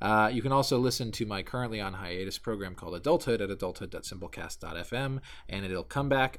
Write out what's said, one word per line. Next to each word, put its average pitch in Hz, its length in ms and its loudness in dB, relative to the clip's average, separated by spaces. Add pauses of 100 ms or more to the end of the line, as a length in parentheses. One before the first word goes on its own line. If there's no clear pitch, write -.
Uh, 107 320 6
you 120 100 0
can 135 100 2
also 135 260 6
listen 123 340 2
to 113 140 0
my 98 160 -2
currently 117 380 -2
on 98 140 -2
hiatus 92 440 -4
program 98 360 -4
called 87 200 -8
Adulthood 117 460 2
at 98 100 -2
adulthood 92 400 -4
dot 85 140 -10
simplecast 90 560 -8
dot 82 180 -8
f 87 140 -8
m, 135 280 -2 (280)
and 98 160 -4
it'll 92 200 -2
come 139 240 -2
back 131 300 4